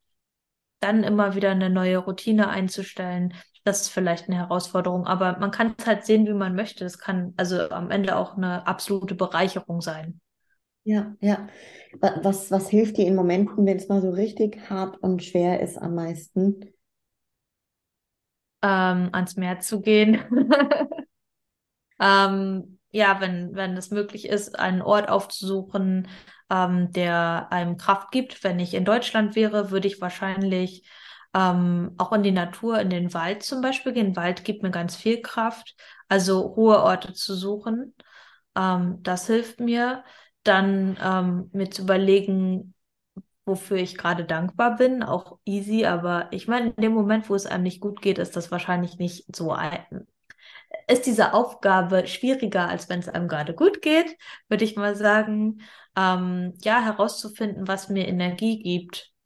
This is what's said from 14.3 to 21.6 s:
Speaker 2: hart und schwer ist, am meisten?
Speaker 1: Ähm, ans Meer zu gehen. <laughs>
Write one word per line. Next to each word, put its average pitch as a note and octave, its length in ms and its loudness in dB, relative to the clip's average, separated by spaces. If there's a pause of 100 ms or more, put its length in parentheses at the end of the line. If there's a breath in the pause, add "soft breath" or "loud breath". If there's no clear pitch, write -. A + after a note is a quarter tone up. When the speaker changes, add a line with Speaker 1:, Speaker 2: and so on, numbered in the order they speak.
Speaker 2:
hart F#3+ 280 -6
und F#3 240 0
schwer F3 380 0
ist, - 160 -6
am E3+ 180 -6
meisten? E3+ 800 -2 (1900)
Speaker 1:
Ähm, F#3 500 2
ans F3+ 240 -2
Meer F3+ 240 -4
zu G#3 200 -4
gehen. G#3+ 400 6 (100)
<laughs> C#4 800 2 (920)